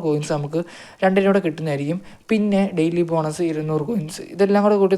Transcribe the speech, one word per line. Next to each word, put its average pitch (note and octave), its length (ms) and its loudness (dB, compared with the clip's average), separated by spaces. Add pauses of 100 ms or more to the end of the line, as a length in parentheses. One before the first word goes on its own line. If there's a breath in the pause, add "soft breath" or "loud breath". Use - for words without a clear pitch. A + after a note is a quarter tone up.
കോയിൻസ് D3 300 -2
നമുക്ക് C#3+ 220 -4 (440 loud breath)
രണ്ടിലും F#3+ 260 4
കൂടെ G3 180 4
കിട്ടുന്നതായിരിക്കും. D#3 520 -4 (300 loud breath)
പിന്നെ G#3 320 2 (160)
ഡെയിലി E3+ 340 2
ബോണസ് D#3 400 -2
ഇരുന്നൂറ് D#3 400 -2
കോയിൻസ്, D#3+ 300 -6 (140)
ഇതെല്ലാം G3+ 300 4
കൂടെ G#3 160 4
കൂട്ടി F#3+ 160 4